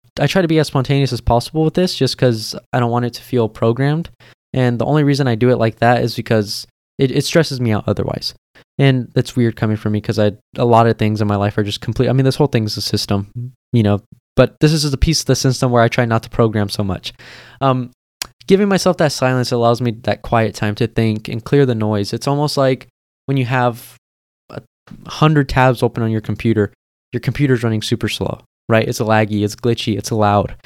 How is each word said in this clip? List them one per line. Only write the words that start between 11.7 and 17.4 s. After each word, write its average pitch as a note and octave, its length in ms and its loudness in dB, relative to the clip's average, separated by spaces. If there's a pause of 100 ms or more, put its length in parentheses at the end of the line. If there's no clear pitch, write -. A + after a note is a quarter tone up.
complete. A#2+ 280 -2
I A#2+ 40 0
mean, C3+ 120 2
this C3+ 120 0
whole D3+ 100 2
thing A2+ 180 0
is G#2+ 120 -6
a - 60 -8
system, G#2+ 680 -4 (200)
you A#2+ 100 4
know, G2+ 180 2 (360)
but B2+ 240 4
this D3+ 120 4
is D#3 100 0
just D3 120 -2
a C3 40 -2
piece D#3+ 220 2
of - 60 -8
the C3+ 80 2
system B2+ 380 0
where A#2+ 100 4
I A#2 60 4
try B2 160 -2
not A2+ 180 0
to - 80 -16
program A2 380 0
so - 160 -4
much. - 280 -6 (480)